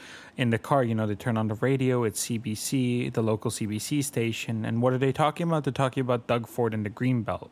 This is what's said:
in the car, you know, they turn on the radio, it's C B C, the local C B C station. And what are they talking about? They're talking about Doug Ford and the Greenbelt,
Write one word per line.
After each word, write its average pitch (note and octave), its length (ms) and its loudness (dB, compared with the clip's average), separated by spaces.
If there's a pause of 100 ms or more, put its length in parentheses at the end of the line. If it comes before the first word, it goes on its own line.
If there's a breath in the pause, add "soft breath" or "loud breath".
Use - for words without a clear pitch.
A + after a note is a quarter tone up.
(360 loud breath)
in B2 140 2
the A2+ 80 4
car, C#3 260 2
you A#2 100 0
know, A2 140 2
they G#2 80 -2
turn A2+ 220 -2
on A2 100 0
the G#2+ 80 -2
radio, B2+ 480 2
it's G#2+ 160 -2
C A#2+ 180 -2
B A2 160 -4
C, B2 540 0
the B2 160 0
local A2 260 0
C A2+ 160 -4
B G#2 140 -2
C D3 220 -2
station. A2+ 640 -2
And A#2 160 0
what B2+ 100 4
are B2+ 60 2
they C3 160 2
talking D3+ 340 2
about? D#3 160 2
They're C3+ 80 0
talking C3+ 300 0
about B2 260 0
Doug A#2+ 180 2
Ford A#2 280 -2
and G#2+ 120 -2
the G#2 40 -4
Greenbelt, A2 640 -2